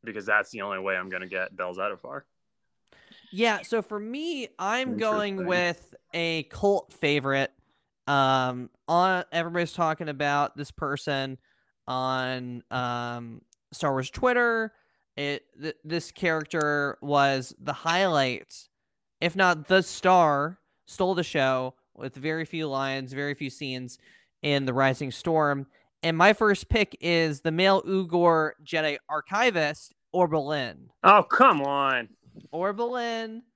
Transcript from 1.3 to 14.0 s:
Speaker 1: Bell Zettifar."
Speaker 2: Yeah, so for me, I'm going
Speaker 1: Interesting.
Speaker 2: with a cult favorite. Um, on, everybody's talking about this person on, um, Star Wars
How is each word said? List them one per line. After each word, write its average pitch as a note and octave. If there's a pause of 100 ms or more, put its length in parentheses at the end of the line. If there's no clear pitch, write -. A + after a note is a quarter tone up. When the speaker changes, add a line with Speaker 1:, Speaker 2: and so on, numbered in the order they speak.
Speaker 1:
Bell F2+
Zettifar." G#2 (1080)
Speaker 2:
Yeah, G#3+
so A3+
for G#3
me, C4+ (100)
I'm A3+
going G#3
Speaker 1:
Interesting. F#3
Speaker 2:
with F3 (180)
a E3
cult -
favorite. C3+ (540)
Um, C3 (200)
on, F3+
everybody's E3+
talking D#3+
about C#3+
this C#3+
person C3+ (480)
on, B2+
um, A#2+ (320)
Star D3
Wars C3